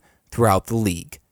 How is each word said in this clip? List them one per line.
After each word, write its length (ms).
throughout 360
the 100
league." 420